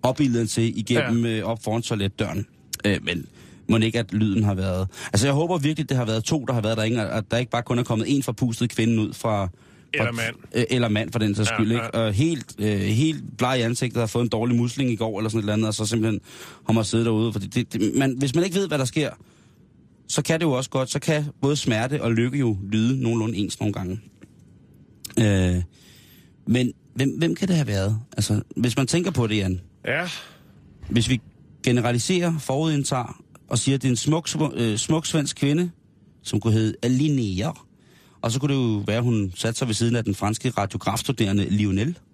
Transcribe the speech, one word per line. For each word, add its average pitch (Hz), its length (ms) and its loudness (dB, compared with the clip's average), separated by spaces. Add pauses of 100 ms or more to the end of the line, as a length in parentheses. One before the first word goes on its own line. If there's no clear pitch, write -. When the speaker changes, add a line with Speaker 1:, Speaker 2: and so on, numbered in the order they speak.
Speaker 1:
opildede 127 440 2
til 113 320 0
igennem, 117 480 2
Speaker 2:
Ja. 113 120 -2
Speaker 1:
øh, 98 60 -4
op 113 200 -4
foran 117 180 -2
toiletdøren. 98 640 -2 (380)
Øh, 101 180 2
men 85 240 -4 (420)
mon 113 140 4
ikke, 113 160 2
at 101 140 -4
lyden 104 320 2
har 101 100 2
været, 95 340 -2 (240)
altså, 113 140 2
jeg 139 80 2
håber 170 240 0
virkelig, 151 300 -2
det 135 80 0
har 123 80 0
været 110 200 -2
to, 151 200 0
der 131 80 -2
har 120 80 0
været 110 160 0
der, 110 60 -2
ikke, 113 200 0
at 104 280 -4
der 117 60 0
ikke 120 140 -2
bare 120 120 -2
kun 123 160 -2
er 127 60 0
kommet 113 220 0
én 139 160 2
forpustet 117 480 -2
kvinde 113 320 2
ud 107 100 -2
fra, 104 320 -2
fra 92 40 -4 (600)
Speaker 2:
Eller 117 40 -4
mand. 117 240 -6 (180)
Speaker 1:
øh, 120 160 2
eller 120 180 2
mand, 107 240 -2
for 120 60 -2
den 104 160 2
sags 107 160 0
Speaker 2:
Ja, 113 60 0
Speaker 1:
skyld, 110 160 2
ikke? 117 120 0
Speaker 2:
ja. 113 40 -6
Speaker 1:
Og 110 240 0
helt, 135 460 0
øh, 104 220 0
helt 127 580 0
bleg 127 200 2
i 120 40 2
ansigtet, 120 380 -2
har 113 60 0
fået 120 160 0
en 120 60 0
dårlig 117 280 2
musling 120 340 0
i 110 60 0
går, 110 220 -4
eller 110 100 -2
sådan 110 100 0
et 107 40 0
eller 104 100 0
andet, 110 160 2
og 107 60 -2
så 110 120 -2
simpelthen 110 340 0 (460)
har 113 60 2
måttet 110 180 2
sidde 117 140 2
derude. 113 280 2
Fordi 101 140 -4
det, 113 260 -2
det, 101 240 0
man, 135 220 2
hvis 135 160 0
man 170 100 4
ikke 190 120 -2
ved, 196 120 0
hvad 156 100 -2
der 131 60 0
sker, 131 260 -2 (1000)
så - 140 0
kan 160 180 2
det 170 60 0
jo 147 60 4
også 127 180 -2
godt, 131 200 -2
så - 80 -4
kan 151 260 0 (180)
både 143 140 2
smerte 131 460 0
og 117 100 2
lykke 123 260 2
jo 110 200 0 (140)
lyde 120 300 2
nogenlunde 113 340 0
ens 98 240 -4
nogle 104 120 0
gange. 98 280 -6 (1200)
Øh, 92 420 4 (840)
men 123 260 2 (220)
hvem, 131 240 2
hvem 165 160 2
kan 190 140 -2
det 180 80 4
have 139 120 2
været? 104 320 0 (160)
Altså, 107 260 0 (140)
hvis 117 200 0
man 135 100 2
tænker 180 240 0
på 123 160 0
det, 107 100 0
Jan. 92 240 0 (260)
Speaker 2:
Ja. 160 220 -2 (800)
Speaker 1:
Hvis 110 200 2
vi 123 120 2 (440)
generaliserer, 127 720 2
forudindtager 139 840 -2 (280)
og 123 100 0
siger, 135 180 2
at 127 60 -2
det 135 60 2
er 123 40 4
en 120 40 2
smuk, 156 320 0
smu-, 151 320 -2
øh, 110 180 0
smuk 160 280 0
svensk 147 300 -2
kvinde, 165 340 0 (520)
som - 180 -2
kunne 113 120 2
hedde 110 360 0
Linnea. 127 640 0 (720)
Og 117 100 0
så 131 80 -2
kunne 139 140 2
det 135 60 2
jo 110 260 0
være, 110 160 0
hun 110 340 2
satte 113 220 -2
sig 127 100 -2
ved 110 60 0
siden 117 220 2
af 113 80 0
den 101 100 0
franske 110 360 -2
radiografstuderende 101 1000 0
Lionel. 104 480 2 (160)